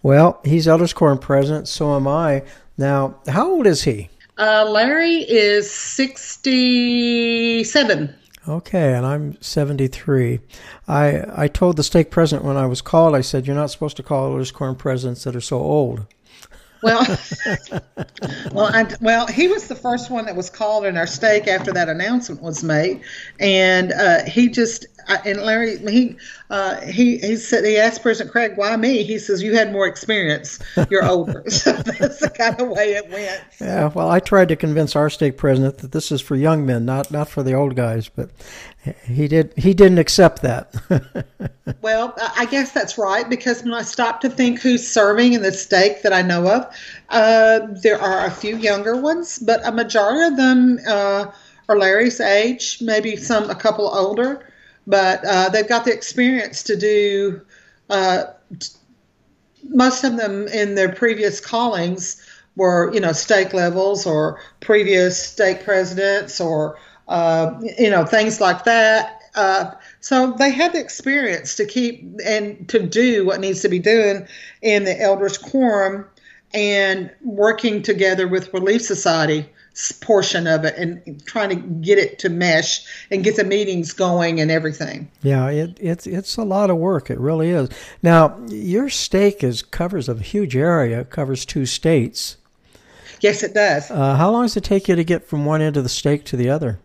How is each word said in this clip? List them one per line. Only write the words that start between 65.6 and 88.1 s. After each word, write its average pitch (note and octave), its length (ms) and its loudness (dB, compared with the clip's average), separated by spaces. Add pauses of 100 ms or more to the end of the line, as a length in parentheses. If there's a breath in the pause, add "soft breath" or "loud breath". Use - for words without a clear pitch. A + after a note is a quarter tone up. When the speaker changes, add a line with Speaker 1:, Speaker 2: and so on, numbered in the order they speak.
Speaker 2:
presidents G3 760 -2
or, D#3 380 -2 (300 loud breath)
uh, E3 520 0
y-, A3+ 200 -10
you A3 100 6
know, F3 160 4
things A3 340 0
like F#3 260 2
that. A3 560 2 (140)
Uh, F#3+ 360 0 (280 loud breath)
so B3+ 320 2
they C#4 180 2
have D#4 220 0
the E4+ 80 -4
experience C4 760 -4
to G#3 100 -2
keep A#3 400 -4 (180)
and G#3 460 -4
to A3+ 100 2
do G#3 460 2
what F#3 160 0
needs F#3+ 200 -4
to G#3 60 -2
be F3+ 120 0
done G3+ 460 2 (360 loud breath)
in G#3 240 2
the F#3 160 -2
Elders G3 360 0
Quorum G3+ 680 0 (480 soft breath)
and G3 580 0 (100)
working A3 600 0
together F#3+ 480 0
with F#3 240 -4
Relief G3 280 0
Society D#3 680 -2 (240 soft breath)
s-, - 180 -8
portion F#3+ 560 0
of D#3+ 160 2
it D#3 140 -4
and E3+ 480 -10
trying G#3 240 -4
to F#3 60 -2
get E3+ 420 0
it E3 220 -6
to F#3+ 100 -4
mesh E3+ 560 0 (260 loud breath)
and F#3+ 140 -2
get G#3 100 2
the G#3+ 80 0
meetings F#3+ 480 -2
going F3 480 0
and D#3 100 0
everything. D#3 640 -6 (100)
Speaker 1:
Yeah, C3+ 280 0
it, D#3+ 320 -6
it's, F3 260 -6
it's F#3+ 300 -8
a A#3 60 -6
lot G3+ 260 0
of F3 80 0
work. E3+ 320 -2
It - 100 -6
really D#3+ 300 -2
is. D3+ 180 0 (340 loud breath)
Now, E3 460 6